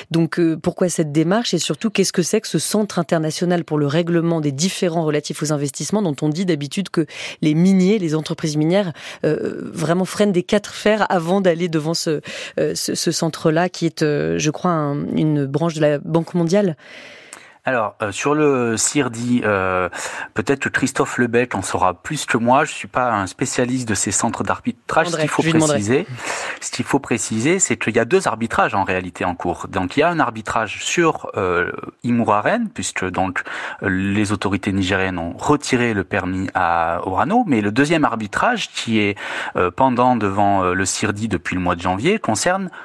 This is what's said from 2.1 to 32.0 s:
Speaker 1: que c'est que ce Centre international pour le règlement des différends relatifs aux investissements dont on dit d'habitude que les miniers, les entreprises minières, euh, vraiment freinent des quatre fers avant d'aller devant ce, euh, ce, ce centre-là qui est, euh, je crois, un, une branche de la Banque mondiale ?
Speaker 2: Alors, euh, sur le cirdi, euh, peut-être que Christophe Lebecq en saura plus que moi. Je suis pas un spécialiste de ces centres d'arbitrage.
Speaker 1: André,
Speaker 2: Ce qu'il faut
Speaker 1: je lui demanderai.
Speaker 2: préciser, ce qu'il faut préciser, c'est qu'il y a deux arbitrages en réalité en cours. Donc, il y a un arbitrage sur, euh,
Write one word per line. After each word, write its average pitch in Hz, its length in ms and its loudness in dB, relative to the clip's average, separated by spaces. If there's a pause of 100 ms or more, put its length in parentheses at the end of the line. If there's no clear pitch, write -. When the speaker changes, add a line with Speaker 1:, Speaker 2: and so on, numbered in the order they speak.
Speaker 1:
que 185 80 0
c'est 160 180 2
que - 80 -12
ce 160 120 0
Centre 208 380 -2
international 170 680 0
pour 151 140 0
le 143 80 2
règlement 170 520 2
des 147 140 0
différends 170 500 0
relatifs 151 380 -2
aux 151 100 -2
investissements 151 520 -2
dont 151 180 0
on 151 80 0
dit 165 160 -2
d'habitude 156 440 -2
que - 180 0 (340)
les 151 140 4
miniers, 185 420 6
les 165 180 0
entreprises 156 400 -2
minières, 170 380 2 (320)
euh, 156 240 0
vraiment 170 560 -2
freinent 208 280 2
des 175 100 2
quatre - 320 -2
fers 214 360 2
avant 185 300 2
d'aller 175 280 2
devant 160 260 0
ce, 151 260 -2 (380)
euh, 156 160 0
ce, - 180 -4
ce - 180 -2
centre-là 165 560 0
qui 170 200 -2
est, - 160 -2
euh, 151 340 0
je 156 140 0
crois, - 180 -2
un, 147 460 -2
une 151 320 2
branche 151 260 0
de 151 80 -2
la 147 160 4
Banque 165 380 -2
mondiale ? 175 420 2 (880)
Speaker 2:
Alors, 113 360 -2
euh, 104 100 -2
sur 143 240 0
le 131 420 2
cirdi, 120 640 0
euh, 92 460 2 (440)
peut-être 135 280 0
que - 80 -2
Christophe - 480 -2
Lebecq 120 380 0
en 98 60 -4
saura 92 320 0
plus - 320 -8
que - 120 0
moi. 123 260 4
Je 156 80 -6
suis - 160 -12
pas 127 240 0
un 101 160 0
spécialiste 127 600 -2
de 107 60 0
ces 98 180 -2
centres 110 320 -2
d'arbitrage. 113 640 -2
Speaker 1:
André, 165 80 -4
Speaker 2:
Ce 156 80 0
qu'il 147 40 0
faut - 120 0
Speaker 1:
je 160 60 2
lui 165 60 2
demanderai. 156 220 4
Speaker 2:
préciser, 127 320 0 (540)
ce - 100 -10
qu'il - 140 -6
faut 139 140 2
préciser, 123 600 0
c'est 123 160 2
qu'il 110 200 -2
y 117 40 4
a 117 60 4
deux 170 240 2
arbitrages 113 440 0
en 98 120 2
réalité 92 400 -4
en 90 100 -2
cours. 87 320 -4
Donc, 92 300 -4
il - 20 2
y 143 40 6
a 170 60 4
un 170 100 -2
arbitrage 113 640 -2
sur, - 520 0
euh, 90 360 0 (320)